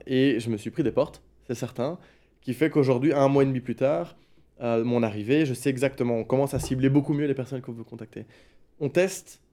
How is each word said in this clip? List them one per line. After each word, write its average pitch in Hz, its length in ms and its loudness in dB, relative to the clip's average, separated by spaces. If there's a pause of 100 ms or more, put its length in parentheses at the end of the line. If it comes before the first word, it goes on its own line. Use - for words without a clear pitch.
et 131 320 2
je 117 100 -4
me 110 80 -2
suis 110 140 -10
pris 156 120 -2
des 113 80 0
portes, - 300 -2 (260)
c'est 120 80 -6
certain, 131 440 -6 (420)
qui 123 140 -6
fait 156 160 2
qu'aujourd'hui, 135 420 4
un 139 140 4
mois 139 160 6
et - 20 6
demi 131 160 -2
plus 120 140 -6
tard, 160 420 -2 (440)
euh, 117 220 0
mon 120 200 2
arrivée, 110 420 0
je 131 80 -2
sais 139 160 -2
exactement, 127 460 0
on 113 80 -2
commence 135 320 0
à 127 40 -2
cibler 135 300 0
beaucoup 143 240 2
mieux 147 140 -2
les 135 80 -2
personnes 127 260 -8
qu'on 123 100 -14
veut 113 120 -14
contacter. 110 420 -16 (540)
On 143 100 -4
teste, - 520 -2 (120)